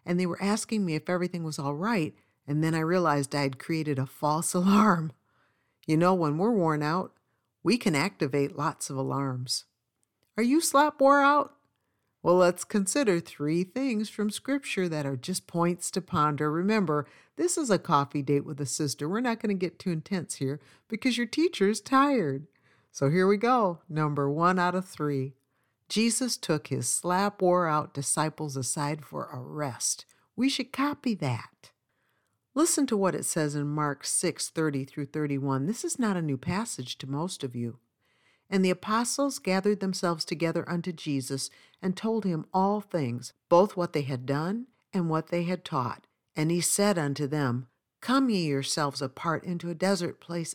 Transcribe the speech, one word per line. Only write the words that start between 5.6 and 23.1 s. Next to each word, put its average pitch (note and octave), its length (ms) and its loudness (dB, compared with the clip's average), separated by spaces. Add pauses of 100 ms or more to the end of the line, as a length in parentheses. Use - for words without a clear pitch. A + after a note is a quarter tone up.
You D#3 100 4
know, F3+ 160 6
when D#3 240 2
we're G#3 160 2
worn D#3+ 300 2
out, E3 320 -2 (480)
we A3+ 160 4
can F3 160 2
activate C#3+ 640 0
lots D3+ 320 -4
of C3+ 80 -6
alarms. C3+ 680 -4 (720)
Are A3 60 0
you C4+ 180 4
slap D4 400 4
wore C#4 220 8
out? C#4+ 320 4 (680)
Well, F3 140 6
let's F3+ 280 6
consider G3+ 560 2
three D#3+ 440 -2
things A3 440 -4
from G#3 220 -2
Scripture G#3 580 -4
that D3+ 180 -2
are C#3 100 -2
just F#3 300 -6
points E3+ 460 0
to F#3+ 80 -2
ponder. D3+ 500 0
Remember, E3+ 560 2 (300)
this F4 220 0
is C#4+ 100 -2
a F#3 100 4
coffee C#3+ 440 0
date C#3+ 240 0
with D3 140 -10
a C#3 60 -4
sister. C#3+ 420 -4
We're G#3 120 -4
not A#3 200 -2
gonna G#3 140 -2
get F3+ 240 -4
too F#3 120 -4
intense D#3+ 460 -4
here C#3 240 -4 (280)
because A#3 300 -2
your A#3+ 80 0
teacher's A3 560 0
tired. A#3 640 2 (460)
So C#3 180 0